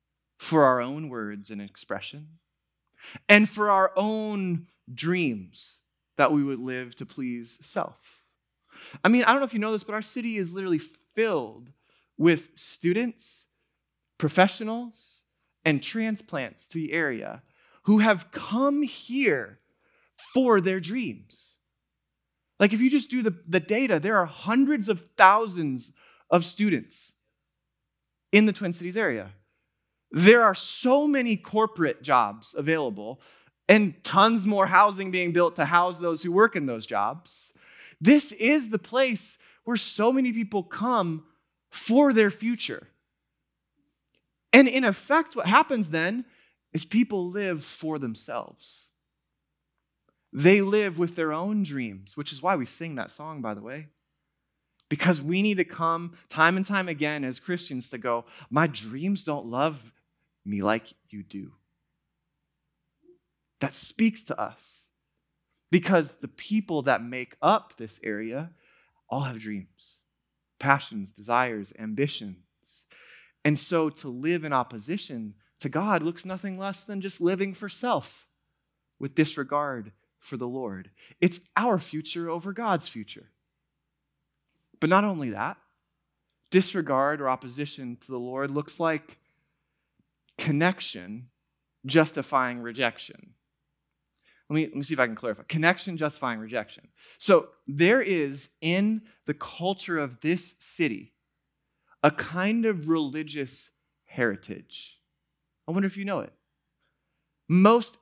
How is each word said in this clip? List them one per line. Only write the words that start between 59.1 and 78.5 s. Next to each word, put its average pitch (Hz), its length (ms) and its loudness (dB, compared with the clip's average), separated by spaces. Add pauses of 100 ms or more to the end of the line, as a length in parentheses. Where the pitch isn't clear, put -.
don't 143 240 -6
love 127 460 -4 (520)
me 101 160 -4
like 107 320 -2 (160)
you 101 140 -16
do." 98 300 -14 (2000)
That 139 120 -4
speaks - 500 -2
to - 160 -10
us. - 500 -12 (800)
Because 175 440 2
the - 120 -14
people 190 560 -4
that 123 180 0
make 123 400 -10
up - 360 0
this 110 260 -16
area 113 480 -8 (580)
all 139 120 -4
have 127 180 -6
dreams, 104 600 -14 (600)
passions, 135 520 -2
desires, 113 680 -2
ambitions. 110 1080 -8 (580)
And 147 140 2
so 160 320 -2
to 147 200 -14
live 151 340 -4
in 147 100 -6
opposition 120 800 -6 (240)
to 147 100 -6
God 175 340 -2
looks 170 220 -6
nothing 185 320 -10
less 196 260 -10
than 196 180 -10
just 190 200 -10
living 190 320 0
for 208 160 -12
self - 580 -4 (720)